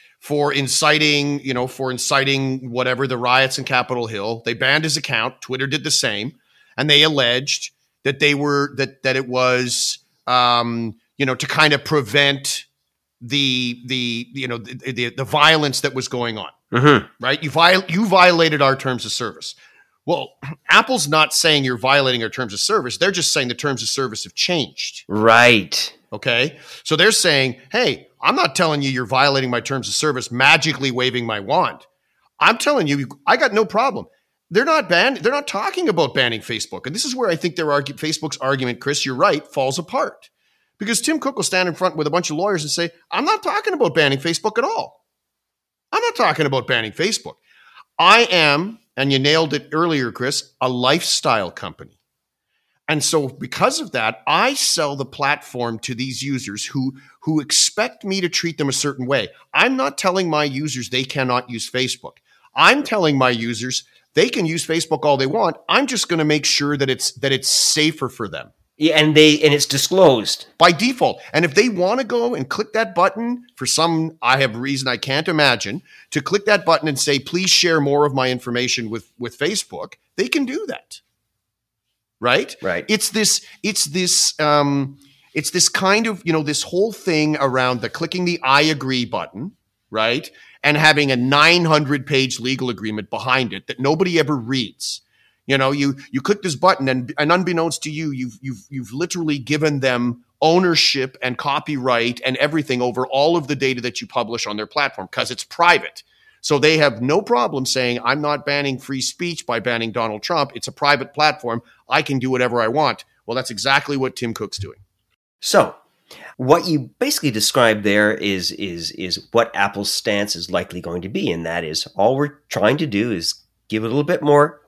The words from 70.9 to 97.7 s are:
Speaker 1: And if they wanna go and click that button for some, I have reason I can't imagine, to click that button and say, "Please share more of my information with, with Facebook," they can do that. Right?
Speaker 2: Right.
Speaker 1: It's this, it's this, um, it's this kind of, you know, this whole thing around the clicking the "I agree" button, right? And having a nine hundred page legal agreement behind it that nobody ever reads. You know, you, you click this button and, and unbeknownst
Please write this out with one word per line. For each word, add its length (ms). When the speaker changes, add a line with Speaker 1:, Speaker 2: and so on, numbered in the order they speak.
Speaker 1:
And 140
if 80
they 160
wanna 360
go 280
and 160
click 240
that 220
button 500
for 120
some, 520
I 180
have 180
reason 320
I 100
can't 300
imagine, 560
to 140
click 220
that 200
button 220
and 100
say, 220
"Please 320
share 280
more 280
of 80
my 160
information 580
with, 300
with 180
Facebook," 560
they 120
can 180
do 220
that. 340
Right? 400
Speaker 2:
Right. 280
Speaker 1:
It's 220
this, 340
it's 220
this, 560
um, 560
it's 180
this 180
kind 360
of, 200
you 80
know, 100
this 200
whole 280
thing 460
around 440
the 80
clicking 360
the 180
"I 200
agree" 420
button, 480
right? 400
And 140
having 360
a 40
nine 480
hundred 420
page 340
legal 300
agreement 400
behind 440
it 140
that 120
nobody 400
ever 160
reads. 640
You 120
know, 140
you, 240
you 100
click 220
this 120
button 340
and, 280
and 140
unbeknownst 520